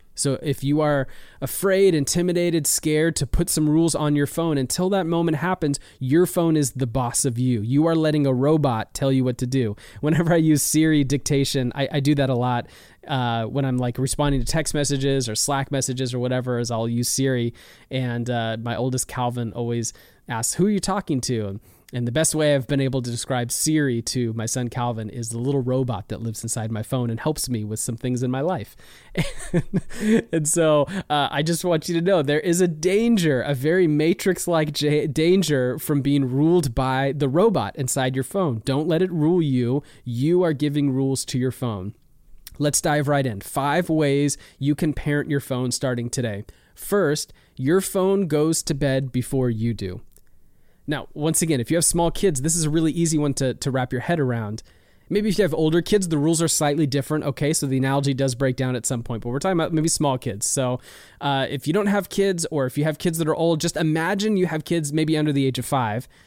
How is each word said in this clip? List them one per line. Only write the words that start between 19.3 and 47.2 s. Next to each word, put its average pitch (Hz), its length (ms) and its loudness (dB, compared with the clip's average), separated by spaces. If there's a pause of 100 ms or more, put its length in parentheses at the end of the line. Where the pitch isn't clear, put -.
always 117 400 -4 (340)
asks, 113 280 -4
"Who 175 100 4
are 214 60 4
you 196 100 0
talking 185 400 -2
to?" 110 260 -2
And, 98 120 -8 (340)
and 120 120 -2
the 120 60 -2
best 160 240 0
way 151 180 4
I've 135 140 0
been 139 140 0
able 135 200 0
to 120 80 -6
describe 120 400 -4
Siri 143 520 0
to 117 320 -2
my 113 120 -4
son 123 220 -4
Calvin 117 420 -4
is 117 200 -8
the 117 80 -6
little 135 240 0
robot 127 480 -2
that 104 120 -6
lives 113 220 -6
inside 110 260 -4
my 107 140 -4
phone 123 260 -2
and 113 80 -4
helps 156 300 -4
me 113 160 -2
with 107 160 -6
some 120 160 -4
things 127 280 -4
in 127 60 -2
my 131 120 -2
life. 156 340 -4 (400)
<laughs> 160 80 0 (1080)
And 160 120 0
so, 156 400 2 (240)
uh, 147 220 0
I 151 120 -2
just 165 200 -2
want 170 240 0
you 170 80 -2
to 165 60 2
know 180 200 4
there 147 200 2
is 175 180 0
a 185 80 4
danger, 175 720 2
a 143 120 -2
very 160 340 2
Matrix-like 160 840 2
j-, 147 340 0
danger 151 720 2
from 143 220 0
being 139 280 2
ruled 147 460 2
by 131 400 0
the 139 140 0
robot 156 480 2
inside 131 380 -2
your 131 100 -2
phone. 147 400 -2
Don't 143 220 0
let 165 140 2
it 185 100 0
rule 170 300 2
you. 131 400 2 (220)
You 143 400 2
are 165 100 2
giving 143 380 0
rules 135 340 0
to 131 140 -2
your 127 120 0
phone. 107 440 -6 (640)
Let's 147 220 0
dive 147 260 0
right 143 180 2
in. 104 140 -2
Five 143 500 -2
ways 143 480 2 (220)
you 143 160 0
can 156 180 0
parent 147 360 -2
your 143 100 0
phone 127 320 -4
starting 120 380 -4
today. 107 340 -4 (320)
First, 160 560 0 (240)